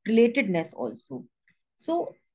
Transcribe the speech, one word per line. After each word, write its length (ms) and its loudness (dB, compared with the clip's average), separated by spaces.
relatedness 640 2
also. 500 -10
So 360 -4